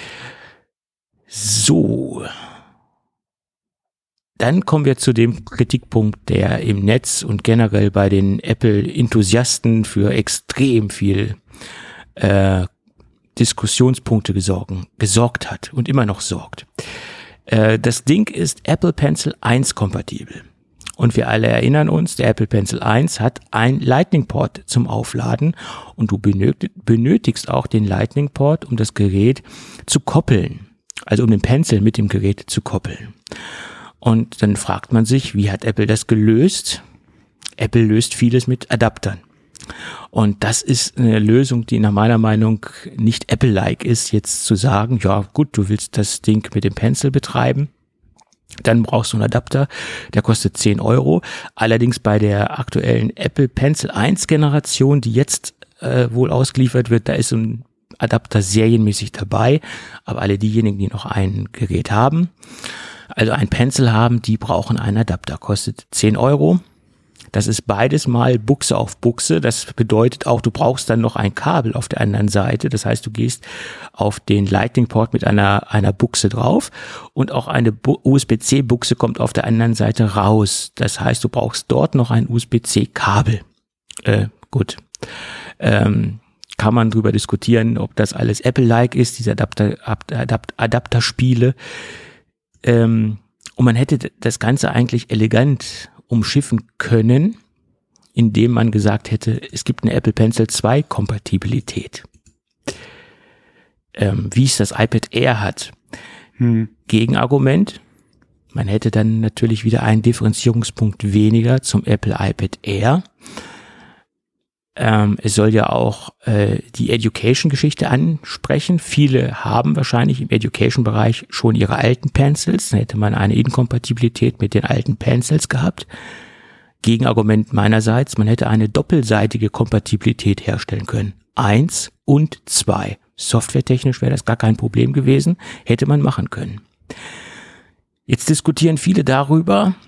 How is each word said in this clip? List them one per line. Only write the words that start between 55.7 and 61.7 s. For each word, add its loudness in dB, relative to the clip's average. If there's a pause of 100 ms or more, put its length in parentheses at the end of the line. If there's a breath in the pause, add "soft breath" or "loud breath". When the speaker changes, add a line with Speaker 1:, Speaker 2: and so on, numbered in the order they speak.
Speaker 1:
äh, 0
wohl 0
ausgeliefert 2
wird, 0
da 0
ist 0
so -2
ein -4 (340)
Adapter 0
serienmäßig 2
dabei. 0 (440 loud breath)
Aber -6
alle 0
diejenigen, 0
die -2
noch -8
ein -2
Gerät -4